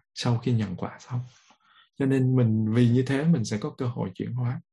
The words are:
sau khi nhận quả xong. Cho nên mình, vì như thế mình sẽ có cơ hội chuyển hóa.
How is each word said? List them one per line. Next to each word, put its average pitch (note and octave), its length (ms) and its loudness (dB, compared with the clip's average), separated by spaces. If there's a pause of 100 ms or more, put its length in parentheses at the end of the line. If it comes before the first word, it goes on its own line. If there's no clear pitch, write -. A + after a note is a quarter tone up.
(140)
sau A#2+ 240 -2
khi B2+ 140 -4
nhận G#2 240 -2
quả - 240 -10
xong. B2 200 -10 (800)
Cho C3+ 60 0
nên C3 300 2
mình, A2 380 2
vì A#2+ 160 6
như B2 180 4
thế C3+ 160 0
mình D#3 220 2
sẽ G#2+ 120 -4
có D3 120 -6
cơ C3+ 160 -6
hội A#2+ 300 -6
chuyển A2+ 180 -8
hóa. B2 280 -4 (100)